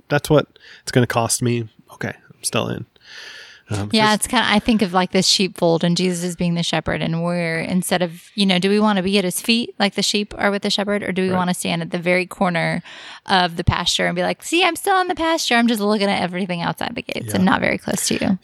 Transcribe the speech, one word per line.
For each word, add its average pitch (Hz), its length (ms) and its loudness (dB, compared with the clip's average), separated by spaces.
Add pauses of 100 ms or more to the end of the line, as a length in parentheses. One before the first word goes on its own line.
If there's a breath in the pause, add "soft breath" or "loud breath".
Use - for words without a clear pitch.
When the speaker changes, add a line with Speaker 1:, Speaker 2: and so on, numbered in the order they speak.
Speaker 1:
that's 147 220 0
what 151 160 6 (360 loud breath)
it's - 100 -12
gonna 123 140 6
cost 117 360 0
me. 120 260 0 (240)
Okay, - 220 -8 (200)
I'm - 100 -20
still 117 240 -2
in." - 180 -8 (840 loud breath)
Um, 104 220 -4
Speaker 2:
Yeah, 214 160 4
Speaker 1:
'cause 214 80 2
Speaker 2:
it's - 100 -4
kinda, 226 200 0
I 208 120 4
think 220 240 2
of, 175 100 -2
like, 185 200 0
this 190 140 2
sheepfold 165 580 2
and 175 120 2
Jesus 180 280 -2
as 175 120 -4
being 175 180 0
the 170 80 -2
shepherd, 165 380 -2
and 165 220 -2
we're, 170 380 -2
instead 180 420 0
of, 175 220 -6 (100)
you 202 100 2
know, 185 140 4
do 190 100 2
we 208 120 4
wanna 208 220 2
be 196 160 2
at 185 60 2
his 180 160 -2
feet 233 380 0
like 202 160 0
the 202 80 -2
sheep 208 340 -2
are 202 140 0
with 202 120 -2
the 208 60 -2
shepherd, 202 340 -2
or - 100 -4
do 185 100 0
we 190 80 2
Speaker 1:
Right. 185 60 0
Speaker 2:
wanna 180 180 0
stand 180 260 -4
at 165 100 -8
the 180 80 -4
very 180 280 0
corner 170 560 -2 (420 loud breath)
of 180 320 2
the - 80 -4
pasture 175 420 0
and 175 100 -2
be 180 60 -2
like, 180 200 -2
"See, 339 220 0
I'm 330 120 0
still 381 240 2
in 359 80 0
the 370 60 -2
pasture. 320 400 0
I'm 233 140 4
just 226 120 0
looking 202 300 2
at - 100 0
everything 180 400 -4
outside - 360 -4
the - 60 -8
gates - 300 -8
and 190 120 2
Speaker 1:
Yeah. 190 60 6
Speaker 2:
not - 100 2
very - 180 0
close - 300 -4
to - 60 0
you." 190 300 0